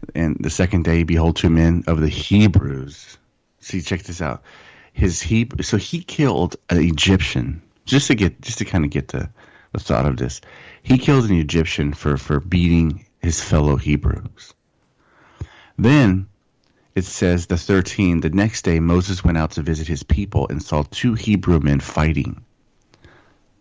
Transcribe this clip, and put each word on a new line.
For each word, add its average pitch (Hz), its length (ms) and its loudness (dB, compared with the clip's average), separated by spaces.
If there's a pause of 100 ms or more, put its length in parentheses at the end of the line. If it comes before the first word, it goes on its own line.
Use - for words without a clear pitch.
(160)
and 80 240 -2
the 76 100 -4
second 87 360 0
day, 82 180 2
behold, 82 320 2
two - 140 0
men 82 380 2
of 82 120 0
the 78 80 0
Hebrews. 73 1120 0 (420)
See, - 220 -8
check 82 220 -6
this 87 180 -12
out. 69 220 -6 (500)
His - 280 -2
Heb-, 117 440 -2
so - 120 -2
he 165 260 -6
killed 90 520 -2 (140)
an 85 120 2
Egyptian, 80 800 0 (240)
just 139 220 0
to 147 80 2
get, 98 260 -2
just - 180 -10
to 104 60 -4
kinda 78 220 0
get 69 220 -4
the, - 200 -6 (440)
the - 60 -6
thought 62 260 0
of 71 100 0
this. 62 240 -6 (440)
He 131 140 4
killed 131 320 2
an 95 80 4
Egyptian 78 560 -2
for, 73 240 -2
for 71 220 -2
beating 85 680 0 (140)
his 82 240 -2
fellow 73 320 2
Hebrews. - 760 -4 (1200)
Then 104 500 6 (680)
it 92 100 0
says, 87 420 0
the 92 100 0
thirteen, 90 640 2
the 82 80 0
next 98 340 0
day 82 160 2
Moses 90 440 0
went 85 140 2
out 80 140 -2
to - 100 -6
visit 78 260 -4
his 78 160 -6
people - 460 -2
and 71 120 -6
saw 76 280 -2
two - 240 -2
Hebrew 95 460 2
men 71 200 2
fighting. 73 640 -2 (1160)